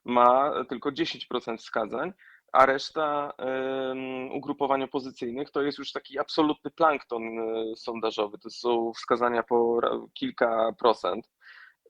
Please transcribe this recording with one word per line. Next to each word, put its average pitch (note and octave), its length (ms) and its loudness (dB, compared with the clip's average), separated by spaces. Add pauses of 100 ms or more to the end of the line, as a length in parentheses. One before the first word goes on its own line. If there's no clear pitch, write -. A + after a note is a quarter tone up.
ma B2 480 6 (160)
tylko C3+ 240 -6
dziesięć C3+ 340 -6
procent A#2 340 -6
wskazań, A#2+ 520 -4 (400)
a C3 140 10
reszta, C#3+ 720 -2
em, C3 960 -4
ugrupowań C#3 500 0
opozycyjnych C3 680 -6
to C#3+ 120 -2
jest C#3+ 160 -2
już C#3 140 -12
taki C3+ 260 -10
absolutny D3+ 520 0
plankton, C#3 520 0 (160)
e, A2+ 380 -4
sondażowy. G#2+ 600 -4
To A2 120 -14
są A#2 420 -2
wskazania A#2+ 500 0
po A#2 380 2
ra-, A#2 200 0 (140)
kilka A2+ 640 0
procent. G#2 500 2 (600)